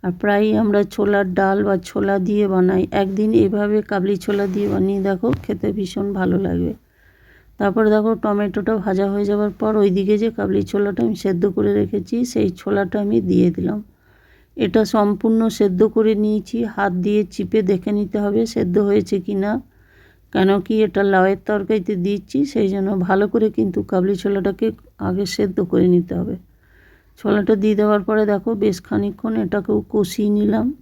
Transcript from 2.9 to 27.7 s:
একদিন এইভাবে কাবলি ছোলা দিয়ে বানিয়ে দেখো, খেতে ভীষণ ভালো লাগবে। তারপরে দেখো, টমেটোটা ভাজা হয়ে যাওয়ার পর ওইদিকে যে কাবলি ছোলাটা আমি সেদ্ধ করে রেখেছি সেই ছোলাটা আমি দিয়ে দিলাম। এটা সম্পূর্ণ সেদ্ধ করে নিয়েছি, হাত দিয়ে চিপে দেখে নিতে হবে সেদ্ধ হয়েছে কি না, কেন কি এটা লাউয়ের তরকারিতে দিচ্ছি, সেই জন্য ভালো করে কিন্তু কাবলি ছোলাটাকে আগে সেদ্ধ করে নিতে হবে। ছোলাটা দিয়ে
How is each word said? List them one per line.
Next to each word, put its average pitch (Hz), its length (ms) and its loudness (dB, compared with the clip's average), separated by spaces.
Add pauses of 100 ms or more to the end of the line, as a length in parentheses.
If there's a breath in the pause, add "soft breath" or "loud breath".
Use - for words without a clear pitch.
একদিন 202 400 0
এইভাবে 208 480 2
কাবলি 202 360 -2
ছোলা 202 300 -2
দিয়ে 202 220 -2
বানিয়ে 196 340 0
দেখো, 196 260 0 (120)
খেতে 208 300 -4
ভীষণ 202 420 -4
ভালো 180 260 0
লাগবে। 175 340 -2 (880 soft breath)
তারপরে 208 300 2
দেখো, 214 260 2
টমেটোটা 208 600 -2
ভাজা 196 320 -2
হয়ে 202 160 -2
যাওয়ার 208 340 0
পর 214 160 0
ওইদিকে 202 420 2
যে 226 140 0
কাবলি 202 320 -2
ছোলাটা 202 400 -2
আমি 220 120 0
সেদ্ধ 175 360 -2
করে 208 220 0
রেখেছি 202 420 -2 (100)
সেই 214 260 -2
ছোলাটা 196 500 -4
আমি 208 200 0
দিয়ে 180 300 2
দিলাম। 180 280 -4 (800 soft breath)
এটা 220 280 2
সম্পূর্ণ 214 640 2
সেদ্ধ 202 320 2 (100)
করে 220 240 2
নিয়েছি, 214 500 -2
হাত 202 360 -2
দিয়ে 208 200 2 (100)
চিপে 208 320 -2
দেখে 185 280 0
নিতে 208 280 -2
হবে 208 260 0
সেদ্ধ 190 340 -2
হয়েছে 202 400 0
কি 196 160 -6
না, 202 160 0 (840 soft breath)
কেন 190 160 2 (120)
কি 226 120 -4 (100)
এটা 196 200 0
লাউয়ের 190 420 2
তরকারিতে 208 500 -2
দিচ্ছি, 202 500 -4
সেই 220 240 0
জন্য 196 200 -2 (100)
ভালো 196 280 2
করে 220 220 2
কিন্তু 208 340 -2
কাবলি 190 320 0
ছোলাটাকে 196 520 -2 (320)
আগে 190 280 -2
সেদ্ধ 202 300 -2 (120)
করে 180 200 4
নিতে 175 260 2
হবে। 180 200 -4 (840 soft breath)
ছোলাটা 208 360 2
দিয়ে 208 200 2